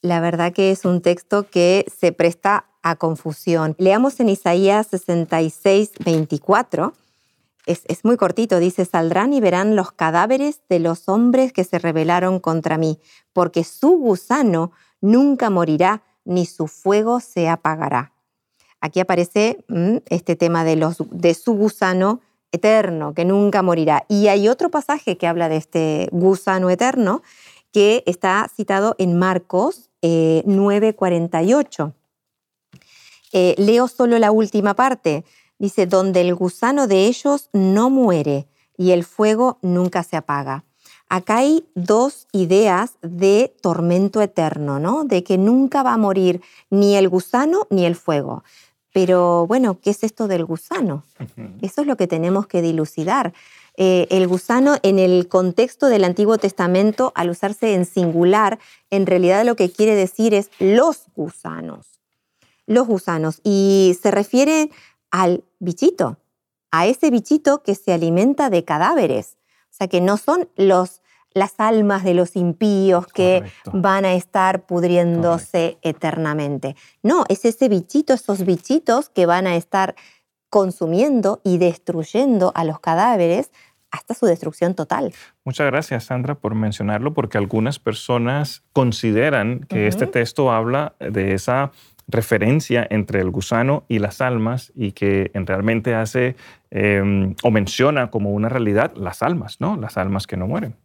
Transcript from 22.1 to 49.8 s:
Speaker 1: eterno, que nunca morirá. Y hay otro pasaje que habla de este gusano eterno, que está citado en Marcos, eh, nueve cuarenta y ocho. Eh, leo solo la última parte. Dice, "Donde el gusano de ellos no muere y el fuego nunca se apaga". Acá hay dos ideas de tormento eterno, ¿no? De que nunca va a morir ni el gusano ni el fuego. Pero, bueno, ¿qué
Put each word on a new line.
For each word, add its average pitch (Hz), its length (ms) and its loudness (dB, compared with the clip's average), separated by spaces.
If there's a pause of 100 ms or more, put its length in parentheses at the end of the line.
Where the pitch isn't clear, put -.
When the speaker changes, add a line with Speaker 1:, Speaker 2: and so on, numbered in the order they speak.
Speaker 1:
eterno, 175 600 0
que 170 120 -2
nunca 202 360 2
morirá. 165 460 2
Y 208 220 2
hay 202 180 2
otro 339 240 0
pasaje 285 460 -4
que 175 100 -2
habla 170 220 0
de 156 80 0
este 156 560 -2
gusano 185 560 0
eterno, 233 520 0 (520)
que 214 340 4
está 190 480 -2
citado 202 440 -2
en 175 200 0
Marcos, 185 680 -2 (120)
eh, 160 440 2
nueve 202 500 2
cuarenta 170 480 -2
y 208 100 2
ocho. 160 400 -2 (1400)
Eh, 180 260 2
leo 233 300 2
solo 240 300 0
la 214 140 4
última 208 420 0
parte. 202 500 -2 (360)
Dice, 202 260 0
"Donde 185 360 2
el 180 140 2
gusano 233 520 0
de 196 180 4
ellos 285 480 -2
no 202 360 2
muere 160 580 0 (300)
y 180 140 2
el 175 120 2
fuego 220 580 0
nunca 180 420 -2
se - 140 -8
apaga". 139 460 -6 (460)
Acá 185 280 -2
hay 302 380 0
dos 208 560 0
ideas 190 720 2
de 196 600 0
tormento 180 600 0
eterno, 151 580 -2
¿no? 226 260 -2
De 196 180 0
que 185 140 0
nunca 254 460 2
va 240 100 0
a 233 40 0
morir 190 440 0 (280)
ni 202 260 2
el 190 140 4
gusano 285 600 0
ni 185 160 2
el 170 100 0
fuego. 143 480 -4 (500)
Pero, 175 540 2
bueno, 226 320 0
¿qué - 120 -4